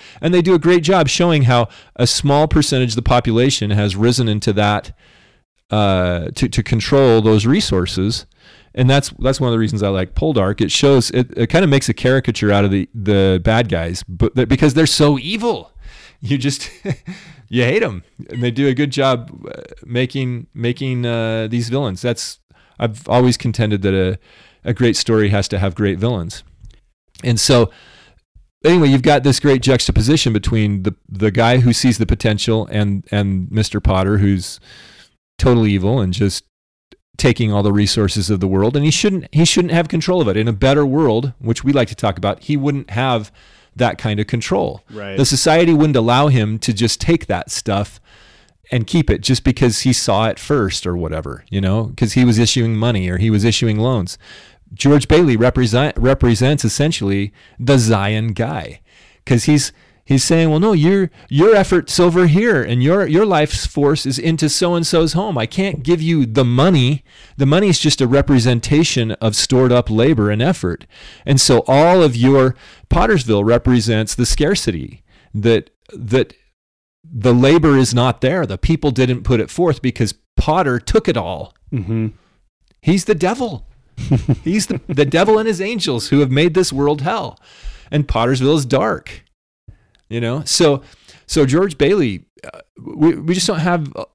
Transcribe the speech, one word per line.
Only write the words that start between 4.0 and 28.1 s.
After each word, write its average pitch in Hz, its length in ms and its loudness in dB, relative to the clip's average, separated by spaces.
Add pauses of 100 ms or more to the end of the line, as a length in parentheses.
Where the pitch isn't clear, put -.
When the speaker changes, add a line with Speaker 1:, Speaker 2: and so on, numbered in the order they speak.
Speaker 1:
into 104 260 -2
that, 104 420 -2 (760)
uh, 90 640 0
to, 120 140 -2
to - 120 -2
control 117 600 2
those 107 240 4
resources. 107 800 -2 (480)
And 127 160 2
that's, 139 300 0
that's 131 200 -2
one 135 80 -2
of 117 60 0
the 113 60 0
reasons 110 220 -2
I 104 60 0
like 95 260 -4
Poldark. 110 460 -2
It 107 120 0
shows, 139 400 2
it, 127 260 -2
it 117 120 -2
kinda 175 180 2
makes 139 200 2
a 107 60 0
caricature 127 580 0
out 101 140 2
of 98 60 0
the, 98 220 -2
the 98 500 2
bad 113 260 0
guys, 85 340 -6
but - 320 -4
th-, 123 140 0
because 135 240 2
they're 160 120 2
so 147 320 2
evil, 196 540 -6 (480)
you 139 180 -2
just, 135 320 -6 (400)
<laughs> - 380 -20
you 120 160 -2
hate 160 180 0
'em. 104 220 -6 (260)
And 120 140 -8
they 123 80 -2
do 139 160 -2
a 131 60 2
good 139 180 -2
job, 131 400 -2 (180)
uh, - 120 -16 (240)
making, 123 680 -6
making, 123 520 -4
uh, 113 420 -4
these 117 220 -4
villains. 120 320 -4
That's, - 380 -6 (380)
I've 113 300 -6
always 123 300 2
contended 107 460 -2
that 98 100 0
a, 92 260 0 (460)
a 117 80 -2
great 117 240 0
story 107 320 0
has 101 180 0
to 98 120 -4
have 95 160 -4
great 98 220 -2
villains. 101 460 -6 (800)
And 120 160 -2
so, 120 320 2 (920)